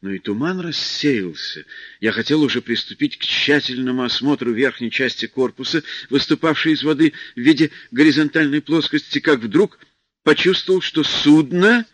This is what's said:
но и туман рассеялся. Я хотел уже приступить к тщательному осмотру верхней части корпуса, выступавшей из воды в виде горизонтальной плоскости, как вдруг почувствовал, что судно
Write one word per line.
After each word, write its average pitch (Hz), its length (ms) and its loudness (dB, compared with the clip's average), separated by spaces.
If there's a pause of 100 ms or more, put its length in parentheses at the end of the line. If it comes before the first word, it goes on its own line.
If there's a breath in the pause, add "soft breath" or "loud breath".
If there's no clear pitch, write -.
но 98 100 -10
и 95 80 -6
туман 143 420 -4
рассеялся. 110 1040 -6 (340 loud breath)
Я 107 120 -2
хотел 135 300 0
уже 123 200 0
приступить - 560 -6
к - 60 -10
тщательному 127 800 0
осмотру 123 480 -2
верхней 123 380 -2
части 120 360 -4
корпуса, 131 560 -4 (260 loud breath)
выступавшей 156 640 0
из 147 100 -2
воды 147 300 2 (240 loud breath)
в 123 40 -10
виде 147 320 4 (180 loud breath)
горизонтальной 147 720 2
плоскости, 147 560 -2
как 139 220 2
вдруг 117 380 0 (440)
почувствовал, 180 580 2
что - 220 -4
судно 175 920 4